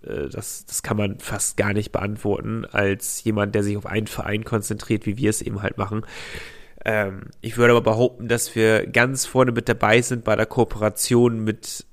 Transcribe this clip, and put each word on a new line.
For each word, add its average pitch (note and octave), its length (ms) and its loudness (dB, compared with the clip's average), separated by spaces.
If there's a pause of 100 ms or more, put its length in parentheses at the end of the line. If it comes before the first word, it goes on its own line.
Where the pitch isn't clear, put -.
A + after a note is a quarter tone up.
äh, C#2 220 -6
das, - 360 -12
das - 160 -8
kann - 140 -2
man G#2 240 -2
fast - 380 -6
gar G2+ 160 2
nicht G#2 180 -2
beantworten, G#2 720 -2
als - 600 -4
jemand, G#2 280 0
der G#2 100 0
sich G2+ 120 -2
auf G#2 100 -8
einen G#2 220 -4
Verein - 380 -6
konzentriert, G#2+ 600 -2
wie G#2 120 -4
wir G#2 120 0
es G#2+ 120 0
eben F#2+ 200 -6
halt G2 160 -4
machen. G#2+ 260 -4 (800)
Ähm, G2+ 380 -2 (180)
ich A2+ 160 -8
würde A#2+ 160 8
aber A#2 80 6
behaupten, A#2 480 2
dass A#2 260 -2
wir A2 320 4
ganz B2+ 380 2
vorne B2+ 260 4
mit A#2 180 -2
dabei A2+ 320 6
sind A#2+ 220 -2
bei A2 140 2
der A2 80 2
Kooperation A2+ 1000 2
mit, - 500 -6